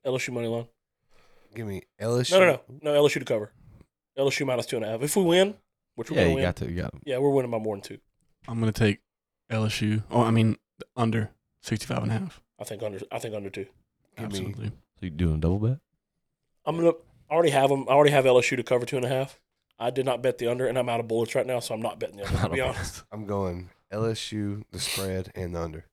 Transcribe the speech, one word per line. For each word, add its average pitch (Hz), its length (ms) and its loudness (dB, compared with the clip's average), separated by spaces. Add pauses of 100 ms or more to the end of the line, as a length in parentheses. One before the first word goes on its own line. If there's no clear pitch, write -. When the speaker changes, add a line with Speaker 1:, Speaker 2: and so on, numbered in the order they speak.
Speaker 1:
L 131 100 -2
S 127 140 -4
U 127 60 -8
money 117 140 -4
line. 117 180 -4 (880)
Speaker 2:
Give 117 120 -8
me 98 160 -8 (160)
L 117 200 0
S 123 120 0
U. 185 80 6
Speaker 1:
No, 185 80 8
no, 156 60 6
no, 127 80 -2 (220)
no. 147 120 0
L 147 120 8
S 143 80 4
U 156 60 -2
to 127 40 -8
cover. 107 280 -4 (640)
L 135 120 2
S 131 120 -2
U 139 60 -2
minus 123 200 -2
two 127 100 -4
and 110 80 -2
a 104 40 -4
half. 113 140 -4
If 147 140 -2
we 196 60 4
win, 185 320 4 (420)
which - 140 -10
we're 160 60 -2
Speaker 3:
Yeah, 117 80 4
Speaker 1:
gonna 85 60 6
Speaker 3:
you 80 60 2
Speaker 1:
win. 82 80 0
Speaker 3:
got 90 120 0
to. - 140 -6
You 85 120 -6
got - 100 -6
to. 65 120 -18
Speaker 1:
Yeah, 127 140 -4
we're 143 120 4
winning 131 200 2
by 117 80 -2
more 107 160 -4
than 98 80 -10
two. - 160 -16 (500)
Speaker 4:
I'm 113 120 -4
gonna 110 120 2
take 104 280 2 (500)
L 110 140 0
S 107 180 -2
U. 107 280 0
Oh, 120 120 4
I 113 80 4
mean, 113 260 4 (400)
under 113 340 0 (320)
sixty-five - 400 -4
and 110 100 -2
a 110 60 -2
half. 190 220 -10 (180)
Speaker 1:
I 104 60 -12
think 104 180 -10
under. 101 180 -8 (100)
I 117 80 -8
think 113 160 -8
under 98 160 -8
two. 95 160 -10 (500)
Speaker 2:
Give - 20 -18
me 107 200 -8
Speaker 4:
Absolutely. 107 300 -8
Speaker 3:
So - 40 -8 (340)
you 90 40 -6
doing 80 260 0
a - 20 -2
double 87 200 0
bet? 120 200 0 (880)
Speaker 1:
I'm 160 120 -4
gonna. 170 160 6 (380)
I 147 40 -2
already 165 160 6
have 139 200 4
'em. 135 180 0
I 127 40 4
already 147 200 8
have 135 140 6
L 127 120 8
S 123 120 4
U 131 60 -2
to 120 60 -4
cover 123 240 0
two 135 100 -6
and 123 80 0
a 123 40 -2
half. 135 320 -4 (380)
I 117 120 -2
did 131 140 -2
not 123 180 0
bet 127 160 2
the 120 100 -4
under, 127 180 0
and 123 120 0
I'm 123 120 -2
out 117 100 0
of 113 80 -6
bullets 113 260 0
right 123 120 0
now, 123 140 -2
so 117 140 -8
I'm 110 60 -6
not 113 180 -6
betting 104 200 -8
the 98 80 -10
under, 90 120 -2
Speaker 3:
<laughs> 87 40 2
Speaker 1:
to - 80 0
be 131 100 -2
Speaker 3:
Out 127 100 0
of - 60 -8
Speaker 1:
honest. - 340 -10
Speaker 2:
I'm 107 140 -10
going 92 460 -4 (200)
L 107 140 -4
S 110 280 -4
U, 104 380 -6
the 92 80 -14
spread, 95 560 -6
and 87 220 -6
the 85 60 -4
under. 82 300 -10